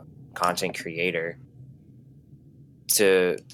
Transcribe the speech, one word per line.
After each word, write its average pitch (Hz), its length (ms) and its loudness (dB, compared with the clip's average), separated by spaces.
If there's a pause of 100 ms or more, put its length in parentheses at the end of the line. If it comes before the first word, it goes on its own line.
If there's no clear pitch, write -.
(340)
content 87 460 -4
creator, 85 580 -6 (1500)
to, 92 480 4 (160)